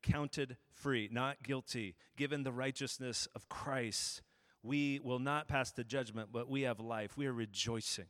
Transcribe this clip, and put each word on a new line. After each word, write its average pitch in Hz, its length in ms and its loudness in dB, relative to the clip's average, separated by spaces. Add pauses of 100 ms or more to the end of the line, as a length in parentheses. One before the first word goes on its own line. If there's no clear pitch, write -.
counted 139 520 2 (140)
free, 120 400 2
not 131 320 0
guilty, 127 540 -2 (200)
given 143 280 0
the 131 80 0
righteousness 127 840 -2
of - 140 -12
Christ. - 760 -2 (400)
We 139 400 2
will 123 160 0
not 143 300 0
pass 135 240 2
the 123 100 -4
judgment, 113 500 -2
but 120 160 -2
we 135 140 2
have 120 160 2
life. 110 380 -4
We 143 100 0
are 135 60 2
rejoicing. 110 760 -2